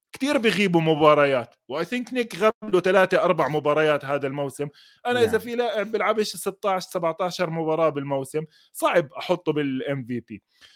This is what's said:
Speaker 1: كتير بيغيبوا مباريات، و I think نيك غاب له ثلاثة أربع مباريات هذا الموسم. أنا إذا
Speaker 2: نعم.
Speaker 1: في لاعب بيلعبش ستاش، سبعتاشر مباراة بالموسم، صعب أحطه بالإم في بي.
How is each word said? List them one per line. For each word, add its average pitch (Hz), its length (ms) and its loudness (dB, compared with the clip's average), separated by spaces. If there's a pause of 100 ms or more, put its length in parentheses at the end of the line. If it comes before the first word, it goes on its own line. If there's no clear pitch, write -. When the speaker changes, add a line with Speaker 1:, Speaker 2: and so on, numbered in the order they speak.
(120)
Speaker 1:
كتير 285 260 0
بيغيبوا 190 440 2
مباريات، 147 760 4 (120)
و 147 160 -6
I - 20 -10
think 247 280 -6
نيك 240 220 -4
غاب 214 180 2 (100)
له 202 160 2
ثلاثة 185 440 4
أربع 160 240 2
مباريات 147 580 0
هذا 139 220 -2
الموسم. 143 400 -6 (380)
أنا 247 160 0
إذا 220 100 2
Speaker 2:
نعم. 220 80 2
Speaker 1:
في 233 160 -10
لاعب 220 360 -2
بيلعبش 208 440 0
ستاش، 190 480 -4
سبعتاشر 170 640 -4
مباراة 160 400 0
بالموسم، 139 540 -4 (300)
صعب 233 400 0
أحطه 175 400 -2
بالإم 139 520 -4
في 120 140 -6
بي. 110 240 -14 (320)